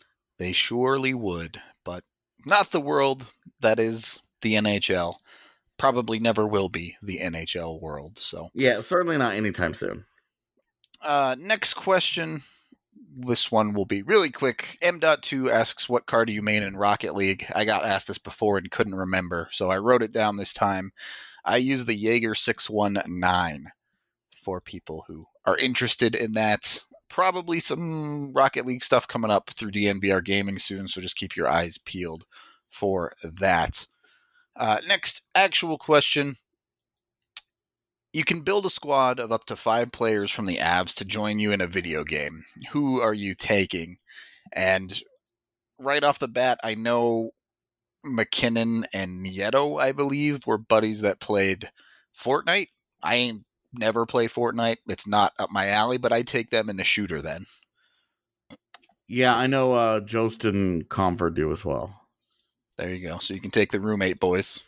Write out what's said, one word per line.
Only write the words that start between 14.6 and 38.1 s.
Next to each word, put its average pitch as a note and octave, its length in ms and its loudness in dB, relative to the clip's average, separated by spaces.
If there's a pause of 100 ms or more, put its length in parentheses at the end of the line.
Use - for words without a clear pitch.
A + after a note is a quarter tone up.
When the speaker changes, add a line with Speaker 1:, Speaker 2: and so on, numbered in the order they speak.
Speaker 1:
M F3 160 2
dot D#3 240 2
two C3 260 -2
asks, A2+ 400 2
"What A#2+ 180 0
car A#2 180 4
do A2+ 80 -2
you G#2 100 -4
main G#2 220 2
in G2 120 -6
Rocket G2+ 380 0
League?" F#2+ 400 0
I G#2+ 100 2
got G#2 200 2
asked G2 240 0
this G2+ 100 -4
before G2+ 400 0
and F2 120 -6
couldn't G#2 260 -2
remember, F#2 560 -2
so F#2 180 -2
I F#2+ 80 2
wrote A#2+ 240 4
it A2 100 -2
down G#2+ 240 2
this G2 160 -4
time. G2 400 -2 (520)
I G#2+ 140 2
use B2+ 260 2
the A#2 100 0
Jaeger A2 400 2
six - 340 0
one G#2 380 0
nine F2 600 0 (680)
for F#2 240 -8
people - 460 -14
who E2 200 -16 (180)
are F#2 120 2
interested A#2+ 600 2
in A2+ 160 -2
that. G#2+ 480 0 (280)
Probably F3 520 0
some D3+ 720 -4
Rocket C3+ 340 2
League B2 160 -4
stuff - 240 4
coming A2+ 240 -2
up G2+ 200 2
through G#2+ 200 -8
D G#2 160 0
N G2 140 0
V F#2+ 100 0
R F#2+ 100 4
Gaming G2 380 -2
soon, G2 300 -4
so F#2 120 -6
just F#2 160 -6
keep F#2+ 200 -8
your E2 120 0
eyes E2+ 300 0
peeled E2 480 -10 (420)
for F#2+ 440 -2 (100)
that. E2+ 640 0 (720)
Uh, G#2+ 320 0
next - 340 0 (140)
actual F3 420 2
question. C#3+ 560 2 (1800)